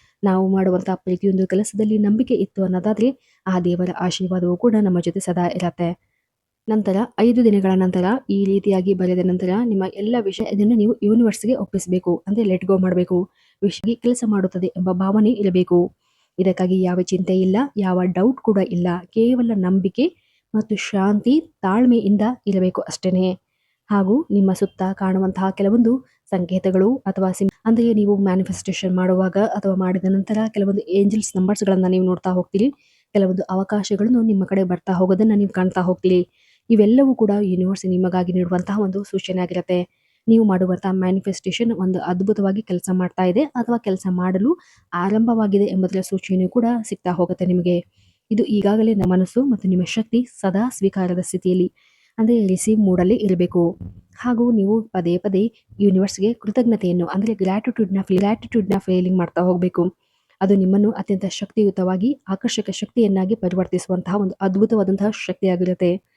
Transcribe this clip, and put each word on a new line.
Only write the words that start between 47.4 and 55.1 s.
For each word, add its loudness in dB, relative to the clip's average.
ನಿಮಗೆ. 0
ಇದು 0
ಈಗಾಗಲೇ 2
ನಮ್ಮ 0
ಮನಸ್ಸು 0
ಮತ್ತು 0
ನಿಮ್ಮ 2
ಶಕ್ತಿ -2
ಸದಾ -2
ಸ್ವೀಕಾರದ -2
ಸ್ಥಿತಿಯಲ್ಲಿ, 0
ಅಂದ್ರೆ 2
ರಿಸೀವ್ 0
ಮೋಡಲ್ಲಿ 2
ಇರಬೇಕು. 0
ಹಾಗೂ 0
ನೀವು 2
ಪದೇ -4